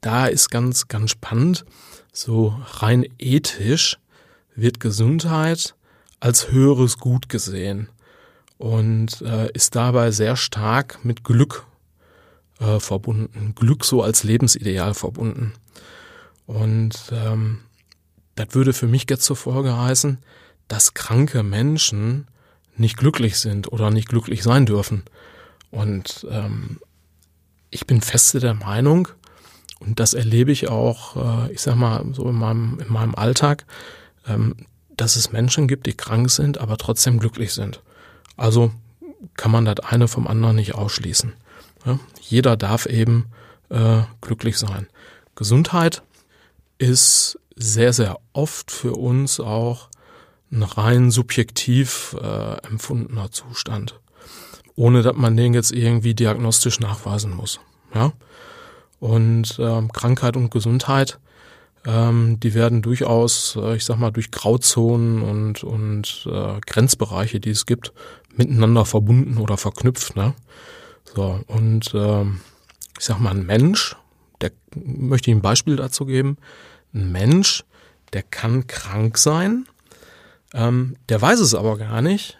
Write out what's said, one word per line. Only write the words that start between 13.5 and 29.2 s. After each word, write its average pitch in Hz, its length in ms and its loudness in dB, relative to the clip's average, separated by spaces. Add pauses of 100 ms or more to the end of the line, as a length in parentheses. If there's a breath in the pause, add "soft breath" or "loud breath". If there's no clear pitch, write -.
Glück 117 300 2
so 127 180 2
als 110 200 0
Lebensideal 104 680 0
verbunden. 113 600 -6 (920 loud breath)
Und, 110 680 -2
ähm, 110 480 -2 (760)
das 107 160 -6
würde 131 220 2
für 123 140 -2
mich 123 220 2
jetzt 131 140 -2
zur 135 140 -2
Folge 127 400 -2
heißen, 131 400 0 (500 soft breath)
dass - 260 0
kranke 120 500 0
Menschen 117 840 -2 (500 soft breath)
nicht 113 200 2
glücklich 127 420 2
sind 101 320 -4
oder 107 180 0
nicht 107 200 0
glücklich 110 340 -2
sein 127 220 6
dürfen. 104 380 -2 (680 loud breath)
Und, 104 580 -6
ähm, 107 500 -6 (880)
ich - 180 -12
bin 120 140 4
feste - 380 0
der 123 140 0
Meinung, 117 540 0 (720 loud breath)